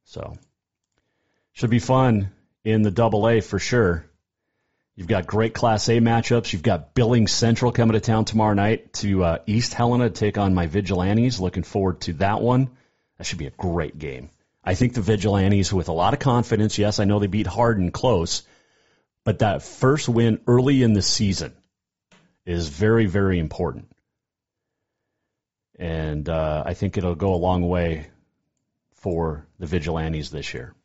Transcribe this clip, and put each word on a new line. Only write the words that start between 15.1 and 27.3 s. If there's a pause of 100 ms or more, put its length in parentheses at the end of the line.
with
a
lot
of
confidence,
yes,
I
know
they
beat
Hardin
close, (840)
but
that
first
win
early
in
the
season (920)
is
very,
very
important. (1900)
And,
uh,
I
think
it'll
go